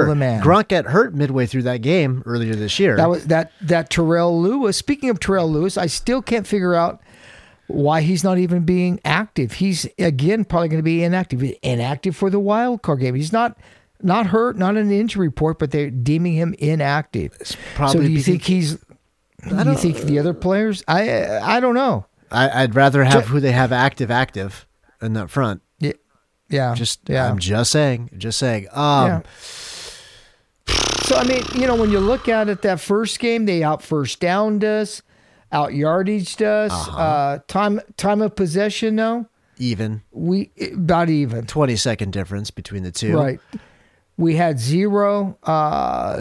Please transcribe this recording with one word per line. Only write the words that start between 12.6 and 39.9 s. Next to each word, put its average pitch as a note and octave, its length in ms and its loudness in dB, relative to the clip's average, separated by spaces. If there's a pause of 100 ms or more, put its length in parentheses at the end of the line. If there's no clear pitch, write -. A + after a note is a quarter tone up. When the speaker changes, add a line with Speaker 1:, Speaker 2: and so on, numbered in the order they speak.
Speaker 2:
card C#3+ 180 0
game. B2+ 140 0
He's D3+ 180 -2
not, A#3 240 0 (460)
not G3 240 2
hurt, A3 320 0
not F#3+ 180 2
an G#3+ 140 2
injury G3+ 380 0
report, D#3 300 -2
but D3 120 -2
they're D3 200 0
deeming D3 440 0
him E3 240 0
inactive. D3 800 -2
Speaker 1:
It's - 160 -12 (180)
probably C#3 200 2
Speaker 2:
So E3 60 4
do D3 100 4
you D#3 80 2
Speaker 1:
because C3+ 80 -2
Speaker 2:
think F3 160 2
he's, E3+ 320 0 (720)
Speaker 1:
I F#3+ 140 -2
Speaker 2:
you - 40 2
Speaker 1:
don't D3+ 140 4
Speaker 2:
think E3+ 240 0
the D3 160 2
other D#3 160 0
players? G3 520 0
I, A2+ 520 0
I A3+ 220 0
don't B3 140 2
know. A#3+ 300 0 (260)
Speaker 1:
I, B2 340 2
I'd A2+ 100 0
rather C#3 300 6
have C3 200 6
Speaker 2:
Ju- A2 80 -6
Speaker 1:
who C#3+ 80 2
they C3+ 120 2
have B2 200 2
active, B2+ 380 0
active A2 560 -4 (340)
in A2 140 -4
that G#2+ 160 -6
front. A#2 320 -2 (160)
Speaker 2:
Yeah, D3 140 -4 (580)
yeah, B2+ 240 0
Speaker 1:
Just, A#2+ 340 -4
Speaker 2:
yeah. C3 180 0
Speaker 1:
I'm G#2 120 0
just G2+ 340 0
saying, B2+ 460 0
just G#2+ 200 -6
saying. A2+ 320 -2
Um, C#3+ 360 2
Speaker 2:
Yeah. E3 160 0 (1800)
So, C4 120 2
I B3+ 80 2
mean, B3+ 180 0 (120)
you B3+ 120 0
know, B3 80 2
when A3 160 2
you G3+ 100 2
look A#3 280 0
at A3 200 2
it, G3+ 140 -4
that F#3 180 0
first G3+ 380 -2
game, A#3 280 0
they F3 160 0
out D3+ 200 0
first C#3+ 380 -4
downed G#3 420 0
us, G#3+ 380 -2 (500)
out D3 200 0
yardaged F#3 760 -2
us. G#3+ 260 0
Speaker 1:
Uh-huh. - 300 -6
Speaker 2:
Uh, C#3+ 380 0 (100)
time, G#3 320 0 (160)
time G3+ 240 0
of G#3+ 160 -2
possession, G3+ 600 0
though? A3+ 300 -2 (300)
Speaker 1:
Even. A2 460 -4 (100)